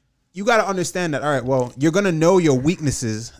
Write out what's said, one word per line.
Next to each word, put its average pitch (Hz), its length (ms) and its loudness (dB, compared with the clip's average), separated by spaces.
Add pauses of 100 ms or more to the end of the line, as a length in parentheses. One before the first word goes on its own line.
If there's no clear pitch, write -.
(340)
you 190 100 -10
gotta 214 240 2
understand 180 460 -4
that, 127 100 -4
all 147 80 0
right, 127 140 -2
well, 127 320 0
you're 151 160 0
gonna 196 180 0
know 165 260 4
your 151 220 4
weaknesses 127 800 -2